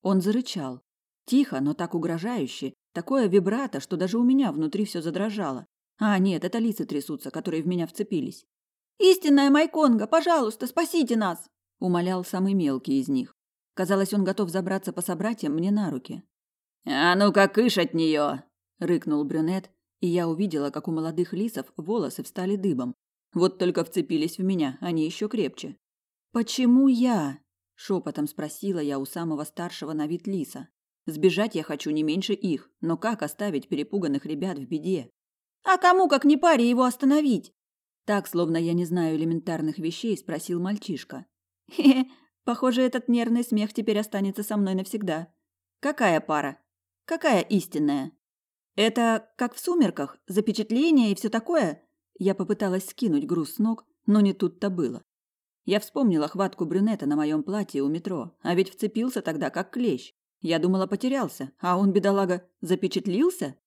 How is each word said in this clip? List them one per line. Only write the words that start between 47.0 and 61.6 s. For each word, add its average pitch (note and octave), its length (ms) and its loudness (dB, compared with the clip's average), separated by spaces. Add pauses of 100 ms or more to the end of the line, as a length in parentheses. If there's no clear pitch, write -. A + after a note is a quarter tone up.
Какая D4+ 360 2
истинная?» D3 720 -2 (600)
«Это A3+ 600 0
как - 180 -4
в - 60 -16
«Сумерках», - 680 0
запечатление A3 840 2
и - 20 0
всё G#3 160 -4
такое?» A3+ 520 -2 (360)
Я F#3 160 2
попыталась F#3+ 540 -4
скинуть D#3+ 380 -2
груз E3+ 280 -4
с - 40 -10
ног, A3 260 -2 (220)
но G#3 140 4
не G3 120 4
тут-то F#3+ 380 -2
было. C3 320 -4 (600)
Я G3+ 140 2
вспомнила F#3 500 2
хватку F#3 360 -2
брюнета G3 420 0
на D3 100 2
моём D3+ 260 0
платье E3 400 -4
у C#3+ 60 0
метро, E3+ 540 -6
а F3 120 -2
ведь F#3 160 2
вцепился A#3 520 -4
тогда, D3 280 -4
как F3+ 200 -6
клещ. G#3+ 420 -4 (280)
Я E3 180 0
думала, F#3+ 280 2
потерялся, G3+ 760 -4